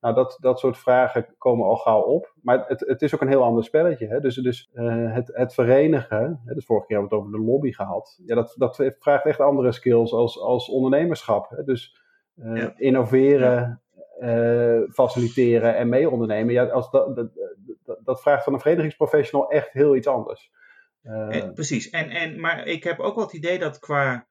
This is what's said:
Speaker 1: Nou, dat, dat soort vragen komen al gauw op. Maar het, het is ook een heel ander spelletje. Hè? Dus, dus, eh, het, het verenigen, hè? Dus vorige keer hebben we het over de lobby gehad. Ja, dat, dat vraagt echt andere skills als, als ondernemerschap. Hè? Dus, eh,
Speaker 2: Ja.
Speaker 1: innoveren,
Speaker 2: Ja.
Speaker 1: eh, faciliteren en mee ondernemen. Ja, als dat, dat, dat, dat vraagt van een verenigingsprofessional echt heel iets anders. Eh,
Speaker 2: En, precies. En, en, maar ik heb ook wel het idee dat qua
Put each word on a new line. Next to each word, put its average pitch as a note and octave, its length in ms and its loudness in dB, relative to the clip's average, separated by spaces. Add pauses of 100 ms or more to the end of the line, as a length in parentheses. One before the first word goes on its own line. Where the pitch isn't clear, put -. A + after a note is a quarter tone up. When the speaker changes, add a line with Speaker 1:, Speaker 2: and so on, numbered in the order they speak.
Speaker 1:
Nou, A#2 140 -2
dat, B2+ 260 0
dat B2+ 180 0
soort B2+ 200 0
vragen B2 480 2 (120)
komen A#2 280 2
al G#2+ 100 4
gauw G#2+ 240 2
op. - 420 0
Maar B2 260 2
het, C3 180 -4
het C3 160 -2
is D3+ 120 -2
ook - 60 -4
een C3+ 80 0
heel C3+ 140 4
ander A#2 220 2
spelletje. D3+ 420 0
Hè? A#2 140 -4
Dus, C3 140 0
dus, B2 380 -6
eh, A#2 420 -4
het, A#2+ 180 -4
het B2+ 220 -2
verenigen, C3 920 2
hè? A#2+ 100 -10
Dus - 100 -10
vorige G#2+ 220 0
keer G#2+ 120 -2
hebben G2+ 200 -2
we G2 60 -6
het G2+ 100 -12
over A2 100 -6
de A2+ 60 0
lobby C3+ 220 0
gehad. G2 540 -10
Ja, A2+ 80 -2
dat, A#2 240 -2
dat C3 400 0
vraagt C#3+ 280 2
echt D3+ 140 0
andere C3+ 320 2
skills A#2 400 2
als, A#2 280 -2
als A#2 300 -2
ondernemerschap. C3+ 800 0
Hè? C#3+ 140 -10
Dus, C3 320 -6 (400)
eh, A2+ 200 -10
Speaker 2:
Ja. A2+ 200 -6
Speaker 1:
innoveren, B2+ 1040 2 (400)
Speaker 2:
Ja. A#2 600 2
Speaker 1:
eh, - 80 -4
faciliteren A#2+ 880 2
en A#2+ 120 0
mee C3+ 220 2
ondernemen. A2+ 420 -2
Ja, B2 120 2
als B2 260 -2
dat, C3 260 0
dat, A#2 120 -6 (560)
dat, - 200 -12
dat B2+ 180 -4
vraagt C#3+ 220 2
van C#3 80 0
een C3+ 80 -4
verenigingsprofessional D3+ 880 0
echt C#3+ 220 0
heel C#3 240 4
iets B2 100 -2
anders. B2 440 -4 (520)
Eh, A2 340 -8
Speaker 2:
En, G2 180 -6
precies. C#3 360 -6
En, D#3+ 200 -6
en, E3 300 -8
maar E3 260 -6
ik E3 180 -6
heb E3+ 140 -4
ook G3+ 160 -4
wel A3 100 -4
het - 100 -12
idee E3+ 240 -4
dat D3+ 200 -6
qua C3+ 520 -4